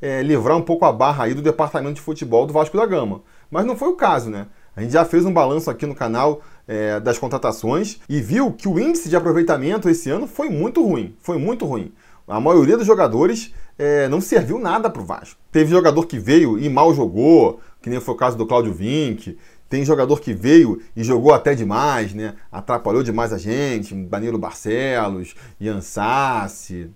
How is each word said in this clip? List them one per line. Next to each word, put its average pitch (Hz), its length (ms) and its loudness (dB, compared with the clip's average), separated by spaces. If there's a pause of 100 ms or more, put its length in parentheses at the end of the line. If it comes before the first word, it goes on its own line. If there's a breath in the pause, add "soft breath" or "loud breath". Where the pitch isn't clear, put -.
é, 135 200 -4
livrar 143 340 2
um 170 60 0
pouco 170 220 0
a 147 80 4
barra 131 320 0
aí 117 80 -2
do 139 80 -6
departamento 147 540 -2
de - 80 -14
futebol 135 440 0
do 147 60 -10
Vasco 151 240 0
da 220 80 2
Gama. 127 380 -4 (280 soft breath)
Mas 175 140 -2
não 247 100 -2
foi 277 140 -4
o 359 80 0
caso, 147 320 0
né? 104 200 -10 (280 soft breath)
A 101 60 -8
gente 117 100 -6
já 165 120 4
fez 170 200 2
um 190 80 0
balanço 156 380 0
aqui 147 160 -6
no 143 80 -8
canal, 131 480 -2 (260 loud breath)
é, 107 320 -4
das 120 180 -2
contratações 131 880 -4
e 143 140 -2
viu 208 320 0
que - 160 -8
o 175 100 0
índice 311 300 -2
de 165 80 2
aproveitamento 165 720 0
esse 165 220 0
ano 214 160 -4
foi 294 240 -6
muito 202 340 0
ruim. 135 360 -4
Foi 175 180 -4
muito 214 260 -4
ruim. 120 260 -6 (380 soft breath)
A 104 100 -4
maioria 156 380 6
dos 233 100 -2
jogadores, 190 680 2 (240 soft breath)
é, 143 300 2
não 151 120 0
serviu 196 380 0
nada 220 320 0
pro 107 140 -10
Vasco. - 360 -12 (100)
Teve 156 200 4
jogador 165 360 4
que 135 120 -8
veio 120 400 4
e 143 100 -4
mal 147 240 4
jogou, 123 680 4 (200 soft breath)
que 120 100 -10
nem 123 100 -4
foi 123 140 -6
o - 20 -8
caso 127 200 0
do 110 100 -2
Cláudio 120 260 2
Vinck. 117 680 -4 (300 soft breath)
Tem 135 160 -4
jogador 143 360 2
que 117 140 -6
veio 120 460 4 (160 loud breath)
e 113 80 -6
jogou 123 280 4
até 147 220 4
demais, 113 580 -2
né? 107 220 -10 (160 soft breath)
Atrapalhou 117 520 -4
demais 117 300 -4
a 98 60 -6
gente. 110 560 -6
Danilo 104 440 -6
Barcelos, 107 960 -6 (240 soft breath)
Ian 101 200 -6
Sassi, 104 1160 -4